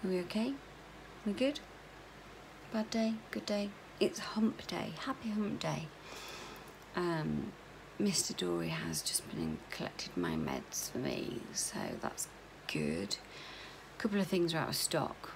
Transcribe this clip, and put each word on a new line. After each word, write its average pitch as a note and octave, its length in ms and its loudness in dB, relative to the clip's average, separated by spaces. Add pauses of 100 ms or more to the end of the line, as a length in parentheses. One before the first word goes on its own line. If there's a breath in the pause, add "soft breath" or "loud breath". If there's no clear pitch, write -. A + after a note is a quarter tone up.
Are G3 40 2
we F#3 120 4
okay? G#3+ 320 2 (720)
We G#3 60 4
good? B3+ 260 4 (1120)
Bad A3 160 2
day? A3+ 260 4 (180)
Good G#3+ 120 -2
day? G3+ 260 2 (280)
It's - 220 4
hump - 480 4
day. F3 240 -2 (120)
Happy C4 260 -2
hump G#3 280 2
day. D#3 300 0 (1040 loud breath)
Um, E3 580 2 (460)
Mister - 340 4
Dory E3+ 360 2
has D#3+ 340 0
just - 260 0
been - 120 -2
and D#2 180 0 (140)
collected - 440 -4
my E2+ 200 2
meds C#2 520 -2
for - 100 -4
me, - 420 0 (120)
so - 260 0 (220)
that's - 280 -4 (440)
good. - 440 2 (840 loud breath)
A - 20 -8
couple G3+ 200 4
of F#3 80 4
things E3+ 260 6
are D#3+ 40 4
out D3 100 4
of C#3+ 80 2
stock - 600 2